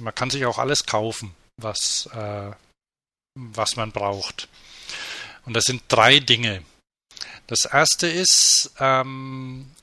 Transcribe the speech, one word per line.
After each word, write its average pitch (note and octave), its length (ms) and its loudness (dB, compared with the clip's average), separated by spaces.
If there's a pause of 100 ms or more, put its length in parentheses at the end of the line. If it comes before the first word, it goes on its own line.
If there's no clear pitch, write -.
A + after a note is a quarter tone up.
man A2+ 140 -10
kann B2+ 160 -4
sich C3+ 160 -2
auch A#2 120 0
alles C3 280 0
kaufen, A2 480 -2 (220)
was, - 580 -4
äh, G#2 380 -8 (840)
was A2+ 380 -4
man A2 160 -4
braucht. G2+ 560 -4 (1040)
Und A2+ 60 -6
das A#2 100 2
sind B2+ 240 -2
drei B2 320 8
Dinge. A#2 420 0 (880)
Das - 160 0
erste D3+ 420 2
ist, - 720 4
ähm, C3 920 -2 (120)